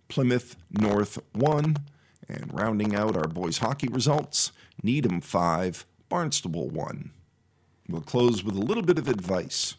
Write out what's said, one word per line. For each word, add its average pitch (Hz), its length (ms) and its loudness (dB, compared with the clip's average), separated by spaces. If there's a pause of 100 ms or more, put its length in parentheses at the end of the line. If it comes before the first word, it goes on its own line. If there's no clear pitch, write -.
Plymouth 123 480 2 (140)
North 104 480 2 (140)
one. 147 440 2 (520)
And - 260 -10
rounding 107 400 0
out 104 220 2
our 80 100 0
boys 85 320 -2
hockey 127 300 -2
results, 143 640 0 (320)
Needham 110 360 2
five, 87 640 0 (240)
Barnstable 95 640 -2
one. - 400 -8 (800)
We'll 82 140 -6
close 120 420 2
with 104 100 -4
a 98 60 -2
little 190 240 0
bit 170 160 4
of 123 80 -4
advice. 92 720 -2